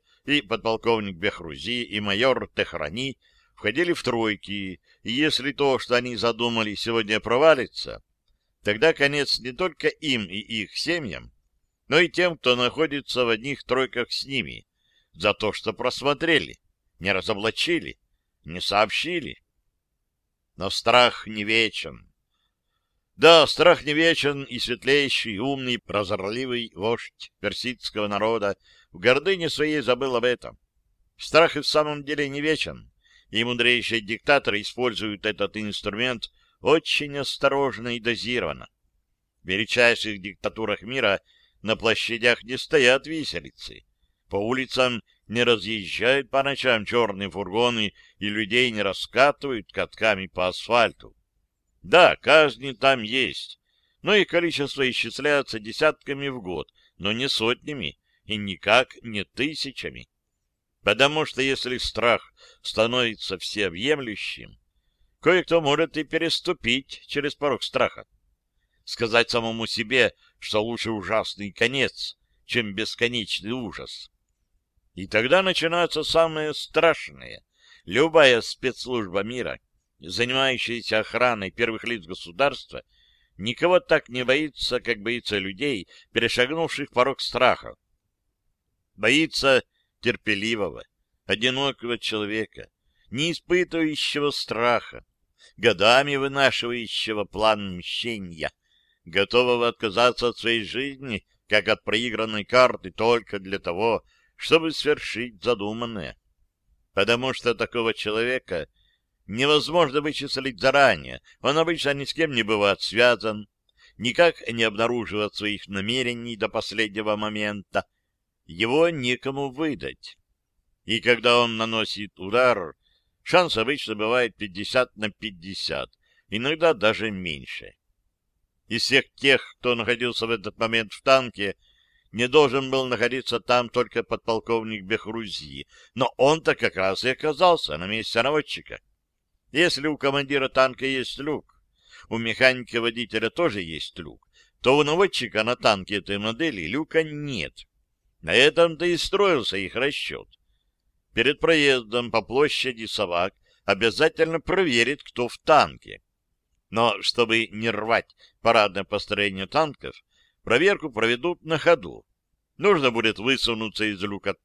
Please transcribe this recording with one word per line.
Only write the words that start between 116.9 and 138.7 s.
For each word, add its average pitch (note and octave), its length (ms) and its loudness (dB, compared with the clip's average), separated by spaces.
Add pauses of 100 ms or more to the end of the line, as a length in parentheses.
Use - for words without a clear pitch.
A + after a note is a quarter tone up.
момента, G#2+ 680 -4 (580)
его A#2+ 460 2
некому C3+ 600 -4
выдать. B2+ 680 -8 (640)
И A2 160 -2
когда A#2+ 400 4
он A#2 160 2
наносит A2 640 -4
удар, G2+ 560 2 (480)
шанс E3+ 340 2
обычно A2+ 380 -2
бывает A2 420 0
пятьдесят G#2 600 -4
на G#2+ 140 -4
пятьдесят, F2+ 800 -10 (380)
иногда D#3 460 0
даже G#2+ 360 0
меньше. D2+ 640 -10 (960)
Из A#2 140 -4
всех - 320 2
тех, C3 280 4 (160)
кто B2 160 0
находился A#2 520 -4
в A2+ 40 -2
этот G#2+ 280 -6
момент A2+ 340 -2
в - 100 -18
танке, A#2+ 540 2 (560)
не A#2+ 160 0
должен C3+ 420 4
был C3 160 0
находиться A#2+ 540 -2
там A#2+ 280 2
только A#2 360 -2
подполковник A2 800 -4
Бехрузи, F#2+ 800 -8 (280)
но A#2+ 220 0
он-то D3 380 4
как A2+ 220 -2
раз F#2+ 280 0
и B2 40 2
оказался D3+ 680 2
на E2+ 100 -6
месте A2 360 -2
наводчика. C#3+ 580 -4 (720)